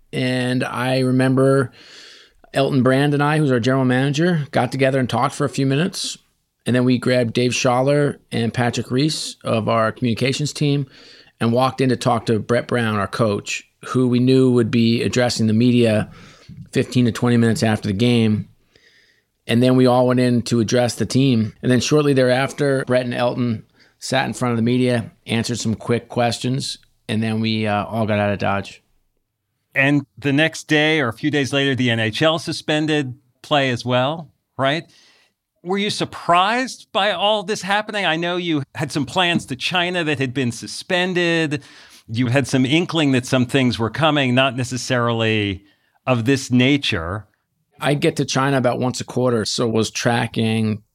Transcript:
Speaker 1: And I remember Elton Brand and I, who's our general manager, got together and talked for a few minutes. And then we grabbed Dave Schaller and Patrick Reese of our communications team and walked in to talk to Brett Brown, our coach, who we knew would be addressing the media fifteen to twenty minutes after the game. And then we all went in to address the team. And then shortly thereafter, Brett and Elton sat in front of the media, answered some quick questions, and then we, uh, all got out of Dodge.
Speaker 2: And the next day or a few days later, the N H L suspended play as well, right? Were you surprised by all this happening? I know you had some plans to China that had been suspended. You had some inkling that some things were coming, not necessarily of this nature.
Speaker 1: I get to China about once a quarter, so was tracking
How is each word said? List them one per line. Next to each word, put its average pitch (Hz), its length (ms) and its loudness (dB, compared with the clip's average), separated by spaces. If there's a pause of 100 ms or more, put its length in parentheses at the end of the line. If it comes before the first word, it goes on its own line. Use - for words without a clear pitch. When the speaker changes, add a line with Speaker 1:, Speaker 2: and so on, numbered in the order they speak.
(140)
Speaker 1:
And 127 500 -2
I 131 360 -2
remember 131 720 2 (840)
Elton 139 280 2
Brand 135 300 4
and 143 100 0
I, 151 140 2
who's 151 160 2
our 123 80 2
general 131 240 2
manager, 143 680 2
got 123 220 -2
together 135 260 0
and 123 120 0
talked 123 240 0
for 147 100 -2
a 135 60 -2
few 139 160 -2
minutes. 151 500 -4 (480)
And 117 120 0
then 123 80 2
we 127 120 4
grabbed 123 360 0
Dave 123 180 2
Schaller 135 680 0 (120)
and 117 240 -2
Patrick 120 380 -2
Reese 147 500 -2
of 113 260 -2
our 113 220 0
communications 123 600 -4
team 143 340 -2 (540)
and 113 120 0
walked 127 280 0
in 135 80 2
to 120 80 2
talk 117 300 -2
to 113 120 2
Brett 120 300 -2
Brown, 117 260 -2
our 98 140 -2
coach, - 600 -4 (180)
who 127 200 0
we 123 140 2
knew 131 320 4
would 120 180 2
be 117 320 2
addressing 117 460 0
the 107 40 2
media 117 560 4 (600)
fifteen 123 360 0
to 113 40 2
twenty 120 260 2
minutes 113 280 2
after 110 240 0
the 104 40 0
game. 110 560 2 (1000)
And 120 120 2
then 127 140 4
we 127 120 6
all 123 200 4
went 127 140 2
in 120 220 2
to 110 180 0
address 120 340 0
the 113 100 -4
team. 123 480 2 (100)
And 123 100 2
then 123 80 4
shortly 147 320 2
thereafter, 131 720 0
Brett 127 220 0
and 123 80 -4
Elton 123 520 -2 (320)
sat 131 280 -2
in 123 60 -4
front 123 200 -4
of 117 40 -2
the 113 60 0
media, 123 480 0 (160)
answered 113 320 -4
some 113 160 -2
quick - 340 -4
questions, 123 680 -4 (300)
and 110 120 -2
then 110 200 -2
we, 110 260 -2
uh, 104 200 0
all 107 200 -2
got 104 140 0
out 101 120 0
of 95 60 -4
Dodge. 101 460 -4 (920)
Speaker 2:
And 139 320 2 (100)
the 135 160 -2
next 156 360 -2
day 156 320 2
or 123 80 0
a 113 40 -2
few 147 200 -4
days 135 200 -2
later, 139 220 0
the 123 160 0
N 113 80 0
H 113 240 -2
L 160 160 4
suspended 151 800 -4 (240)
play 139 280 0
as 120 140 -4
well, 131 460 -2 (260)
right? 139 280 -2 (800)
Were 190 140 -4
you 202 120 -2
surprised 190 1000 -2
by 208 220 0
all 202 320 0
this 202 180 -6
happening? 208 420 -2
I 160 120 0
know 175 200 -2
you 165 280 -2 (100)
had 151 160 -6
some 143 160 -4
plans 175 400 -2
to 135 80 -10
China 175 480 -4
that 151 160 -2
had 131 160 -4
been 127 160 -2
suspended. 170 1120 -2 (460)
You 117 180 0
had 127 220 0
some 131 180 2
inkling 156 460 0
that 123 140 0
some 127 200 2
things 123 320 0
were 113 100 0
coming, 139 460 0
not 131 220 2
necessarily 117 1080 -2 (400)
of 120 200 0
this 135 260 0
nature. 123 800 0 (520)
Speaker 1:
I 147 140 0
get 147 220 0
to 147 80 0
China 135 320 0
about 120 240 0
once 123 200 -4
a 117 40 -10
quarter, 120 400 0
so 120 240 -2
was 110 240 0
tracking 113 920 0 (120)